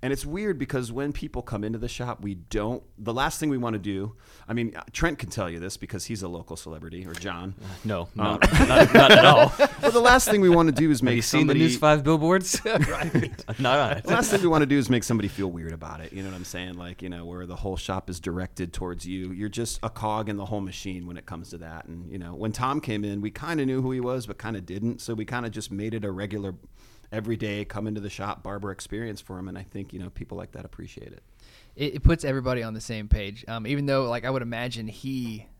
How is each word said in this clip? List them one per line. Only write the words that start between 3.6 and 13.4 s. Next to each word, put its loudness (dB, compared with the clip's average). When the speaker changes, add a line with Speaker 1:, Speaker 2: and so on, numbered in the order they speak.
Speaker 1:
do, -6
I -8
mean, -4
uh, -14
Trent -2
can -10
tell -4
you -8
this -8
because -10
he's -8
a -8
local -10
celebrity, -12
or -12
John. -8
Speaker 2:
Uh, -14
no, -2
Speaker 1:
Um, 0
Speaker 2:
not, 4
not, 8
not 12
at 12
all. 10
Speaker 1:
<laughs> 6
Well, 6
the 6
last 8
thing 4
we 8
wanna 6
do 4
is 4
Speaker 2:
Have 0
Speaker 1:
make 4
Speaker 2:
you 0
seen 4
the 4
Speaker 1:
somebody 4
Speaker 2:
News 4
five 6
billboards? 2
<laughs> -2
Speaker 3:
Right. -2